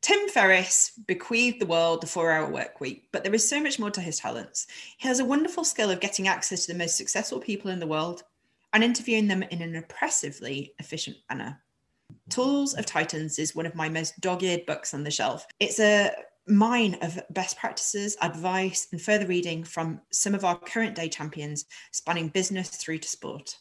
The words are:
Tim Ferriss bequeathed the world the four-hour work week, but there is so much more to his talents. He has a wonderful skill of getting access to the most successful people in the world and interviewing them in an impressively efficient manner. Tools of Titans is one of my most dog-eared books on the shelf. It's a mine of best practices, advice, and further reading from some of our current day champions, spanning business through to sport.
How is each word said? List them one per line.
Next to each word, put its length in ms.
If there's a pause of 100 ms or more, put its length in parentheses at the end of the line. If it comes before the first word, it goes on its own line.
Tim 260
Ferriss 640 (160)
bequeathed 540
the 40
world 360
the 60
four-hour 440
work 300
week, 320
but 100
there 100
is 140
so 140
much 180
more 100
to 120
his 180
talents. 480 (300)
He 100
has 140
a 40
wonderful 380
skill 260
of 120
getting 260
access 380
to 80
the 40
most 200
successful 420
people 320
in 80
the 80
world 360 (500)
and 100
interviewing 460
them 140
in 180
an 140
impressively 1000
efficient 380 (140)
manner. 320 (680)
Tools 440
of 120
Titans 540
is 160
one 100
of 100
my 120
most 320
dog-eared 460
books 280
on 120
the 40
shelf. 380 (140)
It's 180
a 340 (320)
mine 560
of 160 (120)
best 260
practices, 680
advice, 720
and 100
further 240
reading 380
from 380 (100)
some 240
of 80
our 160
current 380
day 100
champions, 560 (280)
spanning 360
business 400
through 300
to 100
sport. 540